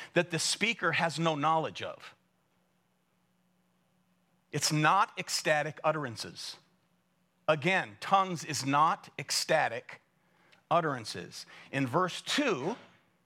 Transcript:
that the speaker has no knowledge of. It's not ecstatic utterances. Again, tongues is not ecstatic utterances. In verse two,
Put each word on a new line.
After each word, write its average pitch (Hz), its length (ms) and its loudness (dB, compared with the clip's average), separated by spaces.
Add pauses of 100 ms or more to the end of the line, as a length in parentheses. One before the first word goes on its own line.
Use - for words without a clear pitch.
(140)
that 170 160 2
the 160 80 -2
speaker 208 540 0
has 156 260 0
no 165 160 2
knowledge 147 480 0
of. - 320 -12 (2500)
It's 147 200 0
not 160 440 4
ecstatic 151 680 -2
utterances. 143 720 -4 (920)
Again, 151 500 2
tongues 190 460 2
is 127 200 -6
not 147 440 2 (100)
ecstatic 131 800 -2 (720)
utterances. 135 760 -2 (260)
In 139 120 0
verse 165 380 0
two, 208 540 0 (500)